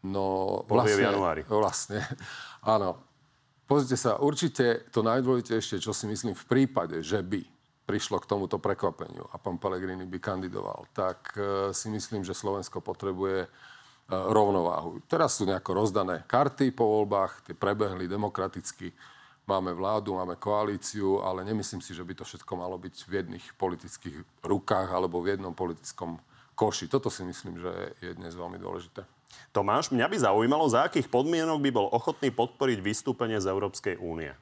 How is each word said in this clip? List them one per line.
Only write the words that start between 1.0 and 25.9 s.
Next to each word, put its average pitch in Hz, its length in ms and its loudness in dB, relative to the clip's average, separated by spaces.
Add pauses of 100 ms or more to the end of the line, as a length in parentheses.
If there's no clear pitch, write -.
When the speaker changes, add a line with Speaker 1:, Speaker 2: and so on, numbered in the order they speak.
Speaker 1:
vlastne, - 0 -
Speaker 2:
januári. 92 400 2
Speaker 1:
vlastne, 104 520 0 (360)
<laughs> - 400 -2
áno. 95 240 0 (720)
Pozrite 135 240 4
sa, 120 240 2
určite 139 720 2
to 113 160 2
najdôležitejšie, 117 720 0
čo 107 160 -4
si 104 160 -4
myslím 104 240 -4
v - 120 -16
prípade, 101 600 2
že 95 160 0
by 95 160 -4 (480)
prišlo 98 320 -2
k - 80 -6
tomuto 98 320 0
prekvapeniu 82 720 -4
a - 80 -14
pán 87 240 -6
Pellegrini 92 480 -4
by 92 80 -8
kandidoval, 92 720 -6
tak, - 480 -6
e, 98 320 -2
si - 160 -4
myslím, 107 400 -6
že 95 80 -6
Slovensko 98 480 -6
potrebuje, 95 640 -2
e, - 20 -20 (600)
rovnováhu. 92 960 4
Teraz 160 320 2
sú 101 80 0
nejako 98 400 0
rozdané 92 400 -2
karty 131 480 2
po - 80 0 (160)
voľbách, 101 480 0
tie 85 80 -12
prebehli 98 560 0
demokraticky. 95 800 -4 (560)
Máme 95 240 0
vládu, 98 480 -2
máme 90 160 -4
koalíciu, 101 880 0
ale 92 240 -4
nemyslím 104 320 -4
si, 87 160 -12
že 85 80 -10
by 87 160 -12
to 90 80 -12
všetko - 320 -10
malo 90 160 -6
byť 92 320 -14
v 87 60 -10 (100)
jedných 90 320 -10
politických 87 880 -8
rukách 95 480 2
alebo 90 320 0
v 98 160 0
jednom 92 160 -8
politickom 85 640 -6 (380)